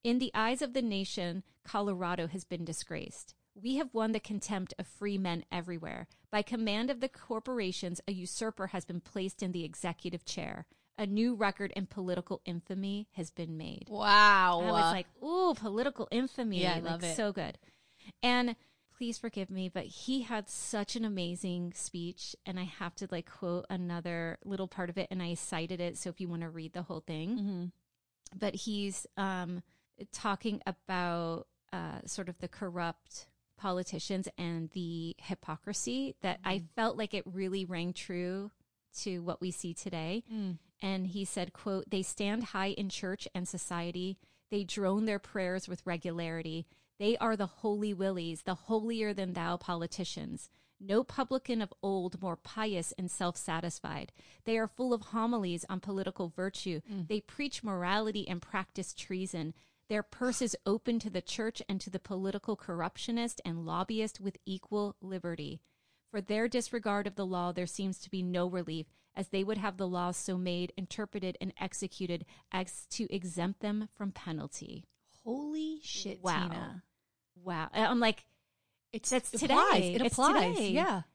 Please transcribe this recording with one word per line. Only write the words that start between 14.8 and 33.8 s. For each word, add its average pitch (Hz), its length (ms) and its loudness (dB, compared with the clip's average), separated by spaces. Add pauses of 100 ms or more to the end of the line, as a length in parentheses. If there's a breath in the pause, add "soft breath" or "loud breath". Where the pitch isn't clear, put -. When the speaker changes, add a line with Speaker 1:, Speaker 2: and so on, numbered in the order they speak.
Speaker 1:
like, 185 140 0 (160)
"Ooh, 349 300 4
political 226 560 0
infamy." 233 540 0
Speaker 2:
Yeah, 180 80 6
I 165 80 2
Speaker 1:
Like, 165 120 -4
Speaker 2:
love 170 120 -2
it. 165 120 2
Speaker 1:
so 208 160 2
good. 185 280 -4 (640 soft breath)
And 247 320 4 (400)
please 233 240 -4
forgive 190 320 -4
me, 190 180 -2
but 180 160 -4
he 254 380 -2
had 220 260 -4
such - 460 -4
an 226 100 0
amazing 175 680 -2
speech, - 640 -6 (120)
and 185 120 -4
I 180 40 -2
have 175 320 -6
to, 196 160 -6
like, 170 180 -4
quote 175 400 -2
another 170 720 -2
little 190 240 -2
part 180 220 -4
of 175 80 -4
it, 190 140 -2
and 185 100 -2
I 170 140 0
cited 170 440 -4
it, 175 200 -2
so - 100 -4
if 170 100 -10
you 185 80 -4
wanna 170 220 -4
read 165 240 -10
the 180 100 -6
whole 160 180 -8
thing. 165 360 -2
Speaker 2:
Mm-hmm. 196 280 0 (760)
Speaker 1:
But 202 160 -2
he's, 202 500 -2 (120)
um, 180 440 -2 (500)
talking 208 540 -2
about, 170 800 -2 (260)
uh, 165 360 -6
sort 185 220 -6
of 175 100 -10
the 180 80 -6
corrupt 175 800 -6 (400)
politicians 185 600 0 (100)